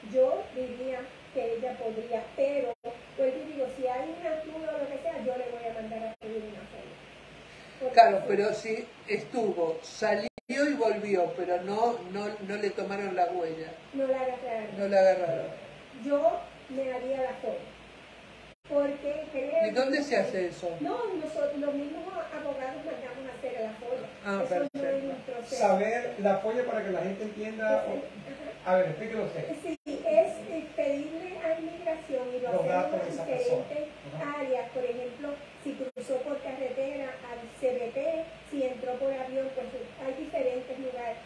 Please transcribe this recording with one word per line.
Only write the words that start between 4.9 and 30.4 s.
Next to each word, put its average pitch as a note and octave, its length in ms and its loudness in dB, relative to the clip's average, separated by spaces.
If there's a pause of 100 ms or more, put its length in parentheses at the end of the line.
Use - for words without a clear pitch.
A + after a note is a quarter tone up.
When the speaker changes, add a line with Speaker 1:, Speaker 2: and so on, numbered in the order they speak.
Speaker 1:
sea, E4 240 -2
yo B3+ 100 0
le B3 140 -4
voy A#3 180 -8
a A3+ 60 -4
mandar A3 340 -6
a A3 140 -6
pedir A3 160 -6
una G#3+ 320 -10
foia. - 240 -14 (840)
Porque B3+ 160 0
Speaker 2:
Claro, A3 240 12
Speaker 1:
sí. - 80 0
Speaker 2:
pero G#3 260 4
sí A3+ 340 -2 (200)
estuvo, F#3 760 2
salió A#3 480 2 (180)
y C#4+ 300 4
volvió, G3+ 580 4
pero F3 280 0
no, A3 340 4 (160)
no, G#3 160 -2 (180)
no G3+ 100 -2
le G#3 120 2
tomaron G3 460 -2
la F3+ 100 6
huella. E3 480 -2 (200)
Speaker 1:
No C4+ 120 2
la C4 160 2
agarraron. A#3 560 -4
Speaker 2:
No G3+ 100 0
la G3 120 8
agarraron. F3+ 480 6 (580)
Speaker 1:
Yo D4+ 340 4 (300)
me C4 240 -2
haría B3+ 300 0
la B3 180 -2
foia. - 320 -4 (960)
Porque C#4+ 640 2
creo B3+ 360 2
Speaker 2:
¿Y G#3 40 0
dónde C4+ 280 4
Speaker 1:
que - 40 2
Speaker 2:
se - 140 4
hace F#3+ 300 2
eso? E3+ 320 -4
Speaker 1:
No, G4 180 0 (240)
nosotros, D4 380 0
los C#4+ 160 0
mismos D4+ 260 -4 (320)
abogados C#4 480 -4
mandamos C4 480 -8
a A#3+ 80 -12
hacer A#3 240 -6
la A3 160 -2
foia. A#3+ 320 -6 (160)
Speaker 2:
Ah, G3+ 180 0
Speaker 1:
Eso F#3 120 0
no C#4+ 100 4
es C#4 60 -4
Speaker 2:
perfecto. C4+ 340 0
Speaker 1:
un C4 160 -4
proceso. B3 340 -6
Speaker 3:
Saber A3 640 4
la G3 200 6
foia A3+ 280 2
para A3 180 0
que F#3+ 60 -2
la F3+ 120 0
gente G3 240 -2
entienda. G#3+ 600 2
Speaker 1:
Sí, - 80 -2
sí. C#4 400 -8
Ajá. - 400 -2
Speaker 3:
A - 40 8
ver, F#3 120 6
explíquelo A3 360 -2
usted. - 200 -4 (160)
Speaker 1:
Sí, D#4+ 240 -4
es, D#4 480 4 (160)